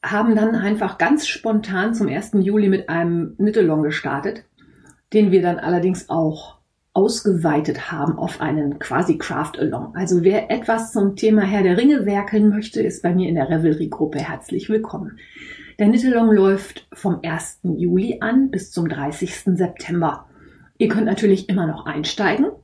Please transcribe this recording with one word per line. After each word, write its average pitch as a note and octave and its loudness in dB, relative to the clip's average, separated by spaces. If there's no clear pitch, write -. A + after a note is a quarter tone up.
haben G#3+ 2
dann A3 2
einfach G3+ -2
ganz C#4 2
spontan G#3+ -2
zum G#3 0
ersten F#3+ -2
Juli G3+ 2
mit F#3+ 0
einem E3+ -2
Knit-Along F3+ 2
gestartet, D3 -4
den G#3 6
wir F3+ 6
dann F3 0
allerdings F3 0
auch D#3 -4
ausgeweitet F3 0
haben D#3 -4
auf - -8
einen D3+ -2
quasi D#3 0
Craft-Along. - -6
Also F3 0
wer G3 2
etwas A3+ -2
zum G3+ 0
Thema G#3+ 4
Herr G3 0
der F3+ 4
Ringe B3+ 4
werkeln G3+ 2
möchte, G#3+ -2
ist - -4
bei F3+ 2
mir F3+ 2
in E3 0
der C3+ 0
Revelry-Gruppe D#3 0
herzlich - -8
willkommen. - -4
Der G#3 4
Knit-Along A#3 4
läuft G3 2
vom F3 -4
ersten E3 -6
Juli F3+ 0
an C4 2
bis F#3 -6
zum E3+ -2
dreißigsten D#3+ -4
September. E3+ -2
Ihr - 2
könnt G#3+ 0
natürlich G3 2
immer F#3 0
noch D#3 -8
einsteigen. F#3 -2